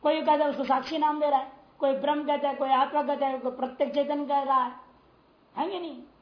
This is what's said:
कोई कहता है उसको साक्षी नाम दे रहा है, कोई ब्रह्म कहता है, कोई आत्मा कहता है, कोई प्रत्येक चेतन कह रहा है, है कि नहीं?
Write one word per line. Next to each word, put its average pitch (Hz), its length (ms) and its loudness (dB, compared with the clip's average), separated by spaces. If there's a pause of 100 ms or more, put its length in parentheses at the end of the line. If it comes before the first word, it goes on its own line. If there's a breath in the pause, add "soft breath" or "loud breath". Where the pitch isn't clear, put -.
कोई 311 180 2
कहता 302 220 4
है 294 60 2
उसको 277 140 -2
साक्षी 262 340 0
नाम 302 220 2
दे 294 100 2
रहा 277 100 4
है, - 120 -8 (280)
कोई 269 160 2
ब्रह्म 285 320 -2
कहता 285 220 0
है, 269 60 -4
कोई 269 140 -2
आत्मा 277 340 2
कहता 277 240 0
है, 262 120 -4
कोई 247 120 -4
प्रत्येक 247 420 -2
चेतन 285 320 0
कह 277 160 0
रहा 262 220 2
है, 247 120 -6 (840)
है 320 120 -2
कि 381 100 -6
नहीं? 285 240 -12 (180)